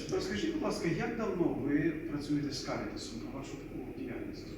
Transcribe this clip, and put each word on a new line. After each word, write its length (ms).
розкажіть, 380
будь 100
ласка, 240
як 200
давно 460
ви 300
працюєте 420
з 100
Карітасом, 560
про 200
вашу 120
таку 280
діяльність? 480